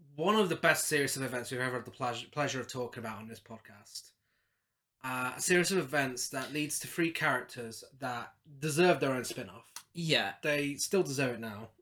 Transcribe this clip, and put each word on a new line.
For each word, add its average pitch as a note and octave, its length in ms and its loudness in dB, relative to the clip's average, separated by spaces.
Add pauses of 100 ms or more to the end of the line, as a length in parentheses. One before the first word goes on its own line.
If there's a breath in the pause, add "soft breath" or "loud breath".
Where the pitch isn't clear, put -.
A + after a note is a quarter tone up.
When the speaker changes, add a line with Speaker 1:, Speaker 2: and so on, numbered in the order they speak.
(160)
Speaker 1:
one F3+ 200 4
of G#3 120 6
the E3 80 0
best - 320 4
series C#3+ 280 4
of C3 60 -2
events B2 280 -4
we've B2 100 -2
ever B2+ 160 0
had A2+ 80 -6
the A2 60 -14
pleasure, A#2+ 400 -4
pleasure B2 300 -2
of A#2 80 -8
talking B2 340 -6
about A2 160 -8
on A2 100 -12
this A2+ 120 -14
podcast, - 720 -16 (920)
uh, B2+ 320 -4
a C#3+ 40 -8
series F3+ 300 4
of F#3+ 80 2
events C3+ 520 0
that C3 220 -6
leads D3 280 -2
to - 80 -8
three E3 220 0
characters B2 760 -2 (160)
that A#2+ 320 -6 (280)
deserve D#3 400 4
their C#3 120 2
own B2 120 -2
spin-off. G2+ 460 -10 (240)
Speaker 2:
Yeah. C#3+ 380 2 (100)
Speaker 1:
They C#3+ 340 0
still F#3+ 260 2
deserve C3+ 320 0
it G#2+ 60 -8
now. A2 280 -8 (140)